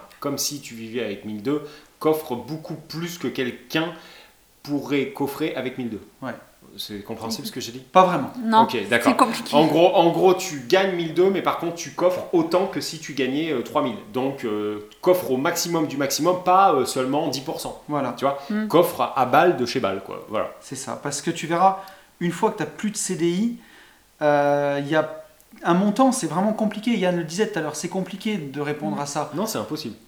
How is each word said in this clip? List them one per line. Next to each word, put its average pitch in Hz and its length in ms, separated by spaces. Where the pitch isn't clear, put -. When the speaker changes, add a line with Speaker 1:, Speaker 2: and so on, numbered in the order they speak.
Speaker 1:
comme 143 180
si 143 220
tu - 140
vivais 113 300
avec 101 200
mille 107 180
deux, 147 200
coffre 156 380
beaucoup 156 380
plus 165 440
que - 100
quelqu'un 151 640
pourrait 139 460
coffrer 143 480
avec 127 220
mille 120 120
deux. 101 120
Speaker 2:
Ouais. 127 120
Speaker 1:
C'est 101 260
compréhensible 113 420
ce 107 60
que 131 80
j'ai 117 120
dit ? 131 80
Speaker 2:
Pas 185 240
vraiment. 170 280
Speaker 3:
Non, 220 200
Speaker 1:
Ok, 170 160
d'accord. 117 240
Speaker 3:
c'est 117 60
compliqué. - 360
Speaker 1:
En 156 120
gros, 165 280
en 170 160
gros, 175 220
tu 151 340
gagnes 190 300
mille 165 160
deux, 180 160
mais 185 140
par 143 160
contre, 170 160
tu - 160
coffres 180 420
autant 180 340
que 156 140
si 160 180
tu - 140
gagnais, 139 400
euh, 123 100
trois 147 200
mille. 120 140
Donc, 135 300
euh, 104 440
coffre 180 300
au 127 40
maximum 165 500
du 135 120
maximum, 175 460
pas, 185 280
euh, 131 140
seulement 139 420
dix 135 120
pour 147 200
cent. - 280
Speaker 2:
Voilà. 135 280
Speaker 1:
Tu - 80
vois, 139 140
Speaker 3:
Hmm. 214 200
Speaker 1:
coffre 170 340
à, 120 180
à 123 60
balle 151 320
de 120 80
chez 131 140
balle, 98 220
quoi. 92 280
Voilà. 92 200
Speaker 2:
C'est - 160
ça. 117 260
Parce 143 180
que 175 100
tu - 160
verras, 185 380
une 175 120
fois - 200
que - 60
t'as 156 80
plus - 240
de - 60
C 185 200
D 165 120
I, 220 300
euh, 143 600
il 143 60
y 156 80
a - 260
un 175 100
montant, 208 360
c'est - 180
vraiment 190 260
compliqué. 214 380
Yann 180 240
le 170 80
disait 180 260
tout - 80
à 156 40
l'heure, 151 140
c'est 175 140
compliqué 190 480
de 143 240
répondre 147 340
Speaker 3:
Hmm. 139 40
Speaker 2:
à 143 60
ça. 147 280
Speaker 1:
Non, 175 100
c'est 208 140
impossible. 117 380